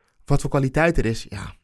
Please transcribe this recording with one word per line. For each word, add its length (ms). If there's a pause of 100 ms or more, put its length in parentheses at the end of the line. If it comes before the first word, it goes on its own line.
(240)
wat 160
voor 100
kwaliteit 480
er 80
is, 220
ja, 360